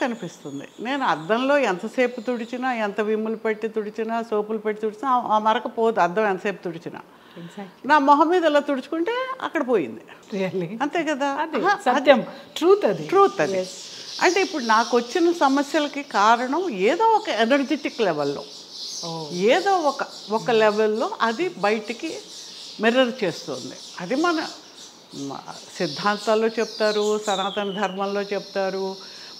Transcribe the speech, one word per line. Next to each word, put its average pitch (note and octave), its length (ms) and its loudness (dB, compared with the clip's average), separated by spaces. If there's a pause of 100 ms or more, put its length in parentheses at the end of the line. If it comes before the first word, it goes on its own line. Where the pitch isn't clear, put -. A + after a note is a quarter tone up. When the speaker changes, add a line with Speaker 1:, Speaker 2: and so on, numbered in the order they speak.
Speaker 1:
కనిపిస్తుంది. E3+ 680 -6 (120)
నేను C4 240 -4
అద్దంలో A3 540 2
ఎంతసేపు A#3+ 640 0
తుడిచినా, B3 520 -4
ఎంత G#3+ 280 -2
విమ్ములు A3 360 -2
పెట్టి A3 320 -2
తుడిచినా, A3 540 -4
సోపులు G#3+ 360 -2
పెట్టి G#3+ 240 -4
తుడిచినా, A3 280 -2
ఆ, B3 260 2
ఆ - 20 4
మరక A3 280 2
పోదు, A3+ 340 2
అద్దం F3 260 2
ఎంతసేపు F#3+ 380 -2
తుడిచినా. E3 360 -10 (380)
Speaker 2:
Exactly. F#3+ 500 -12
Speaker 1:
నా D4+ 100 8
మొహం C#4+ 300 6
మీద F4 160 4
ఇలా D4 160 4
తుడుచుకుంటే D4 520 -2 (300)
అక్కడ C#4 260 -2
పోయింది. E3+ 320 0 (340)
Speaker 2:
Really? F#3+ 480 -4
Speaker 1:
అంతే D4 220 0
కదా? C#4+ 220 0
Speaker 2:
అదే, D4 320 -2
Speaker 1:
ఆహా, F#4+ 320 2
అది C4+ 100 4
Speaker 2:
సత్యం. C4 260 6 (300)
Truth F#4+ 280 4
అది. D#3+ 240 -2
Speaker 1:
Truth G4 320 4
అది. F#3 180 0
Speaker 2:
Yes. F#3 100 -4 (540)
Speaker 1:
అంటే F#4 180 4
ఇప్పుడు D4 240 -2
నాకు A#3 320 4
వచ్చిన E4+ 360 2
సమస్యలకి C#4+ 720 0
కారణం B3 680 2
ఏదో B3 340 2
ఒక A4 240 4
ఎనర్జెటిక్ C4 720 0
లెవెల్‌లో, D3 440 0 (600)
Speaker 2:
Oh. E3 280 -8
Speaker 1:
ఏదో C4+ 380 4
ఒక, D#4+ 240 2 (340)
ఒక G#3 200 -2
లెవెల్‌లో A3 600 2 (120)
అది A#3 260 0
బయటికి A3 680 -2 (640)
mirror A3+ 440 2
చేస్తుంది. C3 500 -6 (260)
అది F3+ 140 -4
మన, D#4+ 320 0 (680)
మ-, C#3 220 -8 (420)
సిద్ధాంతాల్లో G3+ 680 0
చెప్తారు, G#3+ 720 0
సనాతన G3+ 520 -2
ధర్మంలో G3 520 -2
చెప్తారు, F#3+ 720 -4 (440)